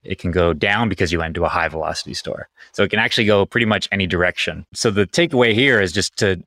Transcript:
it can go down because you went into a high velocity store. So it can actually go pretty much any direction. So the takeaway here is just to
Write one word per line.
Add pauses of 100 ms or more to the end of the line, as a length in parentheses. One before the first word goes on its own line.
it
can
go
down
because
you
went
into
a
high
velocity
store. (260)
So
it
can
actually
go
pretty
much
any
direction.
So
the
takeaway
here
is
just
to